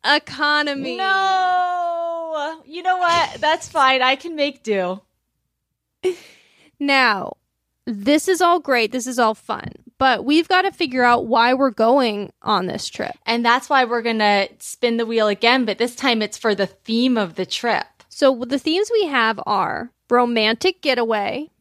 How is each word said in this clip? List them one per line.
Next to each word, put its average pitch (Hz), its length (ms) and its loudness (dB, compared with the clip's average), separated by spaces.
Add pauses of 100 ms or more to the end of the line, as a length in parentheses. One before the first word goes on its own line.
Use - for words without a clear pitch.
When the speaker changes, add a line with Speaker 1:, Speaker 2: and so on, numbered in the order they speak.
Speaker 1:
Economy. 285 920 -2
Speaker 2:
No. 349 1700 -2
You 320 160 -14
know 370 160 0
what? 339 420 0
That's 311 280 0
fine. 262 340 2
I 262 140 2
can 330 200 -12
make 294 260 -4
do. 190 380 -4 (1800)
Speaker 1:
Now, 262 580 0 (500)
this 240 420 0
is 359 120 0
all 349 200 4
great. 240 320 0
This 247 140 -6
is 254 120 -6
all 220 160 2
fun. - 360 -10 (280)
But 254 260 2
we've 302 240 2
gotta 370 240 2
figure 254 320 -2
out 240 220 4
why 233 280 4
we're 262 160 2
going 226 640 2 (100)
on 185 240 0
this - 220 -6
trip. - 240 -8 (120)
Speaker 2:
And 233 200 -2
that's 240 260 2
why 269 140 4
we're 233 180 -2
gonna 208 460 2 (100)
spin - 380 -2
the 233 100 -2
wheel 220 220 2
again, 233 360 2
but 214 140 -4
this 240 160 -2
time 233 280 0
it's 208 160 -6
for 214 180 0
the 190 100 0
theme 233 500 -2
of 185 200 -2
the 185 100 -4
trip. - 400 -4 (220)
Speaker 1:
So 262 360 0
the 254 140 -4
themes 359 340 -2
we 427 140 2
have 226 400 0
are 202 460 -4 (180)
romantic 240 720 0
getaway 233 680 -2 (100)